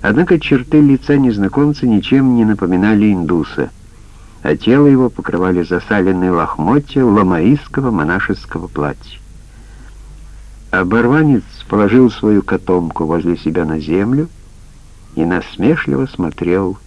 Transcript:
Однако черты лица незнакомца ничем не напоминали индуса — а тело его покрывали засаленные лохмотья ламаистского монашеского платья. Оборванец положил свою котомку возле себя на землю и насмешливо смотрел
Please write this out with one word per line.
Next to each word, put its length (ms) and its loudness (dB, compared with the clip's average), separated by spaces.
Однако 380 2
черты 400 2
лица 380 4
незнакомца 680 0
ничем 500 2
не 100 2
напоминали 640 2
индуса — 580 -2
а 140 0
тело 320 4
его 220 4
покрывали 540 -2
засаленные 680 0
лохмотья 720 0
ламаистского 880 0
монашеского 760 -4
платья. 520 -8
Оборванец 720 2
положил 420 4
свою 320 0
котомку 640 -2
возле 320 -2
себя 280 -4
на 140 -4
землю 500 -2
и 100 -2
насмешливо 800 -2
смотрел 800 -4